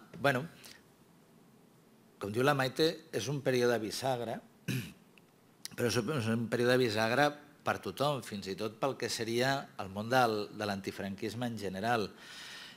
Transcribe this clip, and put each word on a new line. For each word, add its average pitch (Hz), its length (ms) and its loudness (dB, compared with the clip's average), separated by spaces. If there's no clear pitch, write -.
bueno, 131 240 2
com 101 140 -6
diu 123 100 2
la 143 100 6
Maite, 139 360 2
és 110 160 -2
un 143 100 -2
període 120 400 4
bisagra, 120 540 -2
<clears throat> - 1040 -10
però 123 140 2
és 104 100 0
un, 117 200 0
és 110 120 0
un 117 220 2
període 120 260 4
bisagra 120 520 4
per 101 160 2
tothom, 131 420 0
fins 98 300 -8
i 90 60 -6
tot 107 220 -6
pel 135 200 0
que 117 100 -2
seria 120 440 0
el 95 120 -8
món 107 200 -4
del, 113 300 6
de 104 160 -4
l'antifranquisme 98 800 -4
en 113 100 -6
general. 101 500 0